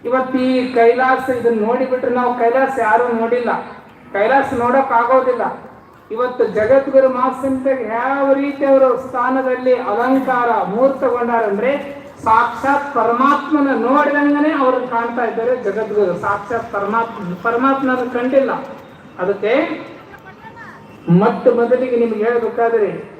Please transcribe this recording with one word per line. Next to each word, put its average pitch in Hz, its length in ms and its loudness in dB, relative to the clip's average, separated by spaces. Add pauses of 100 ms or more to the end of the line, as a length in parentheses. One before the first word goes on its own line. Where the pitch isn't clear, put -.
ಇವತ್ತು 254 300 0 (140)
ಈ - 20 2 (220)
ಕೈಲಾಸ 247 560 4
ಇದನ್ನ 233 380 0
ನೋಡಿಬಿಟ್ರೆ 254 520 -2
ನಾವು 247 220 0
ಕೈಲಾಸ 262 320 2 (140)
ಯಾರು 233 200 4 (140)
ನೋಡಿಲ್ಲ, 226 300 0 (640)
ಕೈಲಾಸ 262 360 2 (140)
ನೋಡಕ್ 262 280 2
ಆಗೋದಿಲ್ಲ. 240 520 2 (680)
ಇವತ್ತು 247 340 -2
ಜಗದ್ಗುರು 262 640 4
ಮಹಾಸನ್ನಿಧಿಗೆ 262 800 -2
ಯಾವ 269 460 -2
ರೀತಿ 277 320 -2
ಅವರು 269 220 6 (200)
ಸ್ಥಾನದಲ್ಲಿ 254 680 0 (180)
ಅಲಂಕಾರ 240 580 0 (240)
ಮೂರ್ತಗೊಂಡಾರಂದ್ರೆ 240 1000 0 (520)
ಸಾಕ್ಷಾತ್ 277 640 0 (100)
ಪರಮಾತ್ಮನ 277 760 2 (160)
ನೋಡಿದಂಗನೆ 285 640 2 (120)
ಅವ್ರನ್ನ 247 220 0
ಕಾಣ್ತಾ 233 440 -4
ಇದ್ದಾರೆ 226 240 -2 (100)
ಜಗದ್ಗುರು. 202 500 0 (120)
ಸಾಕ್ಷಾತ್ 214 500 -4
ಪರಮಾತ್ಮ, 202 580 -4 (120)
ಪರಮಾತ್ಮನ 254 580 0 (120)
ಕಂಡಿಲ್ಲ. 262 360 2 (680)
ಅದಕ್ಕೆ 202 340 -2 (1600)
ಮೊಟ್ಟ 196 380 2
ಮೊದಲಿಗೆ 240 560 2
ನಿಮ್ಗೆ 208 220 -2
ಹೇಳ್ಬೇಕಾದ್ರೆ 226 640 0 (300)